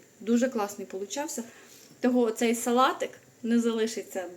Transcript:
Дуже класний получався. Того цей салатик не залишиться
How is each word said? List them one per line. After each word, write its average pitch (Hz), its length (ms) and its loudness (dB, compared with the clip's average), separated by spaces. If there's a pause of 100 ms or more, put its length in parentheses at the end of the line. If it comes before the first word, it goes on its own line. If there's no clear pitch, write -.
(200)
Дуже 233 300 2
класний 202 380 -6
получався. 233 560 -8 (560)
Того 247 320 4
цей 233 240 2
салатик 254 560 2 (320)
не 233 160 4
залишиться 226 680 -2 (120)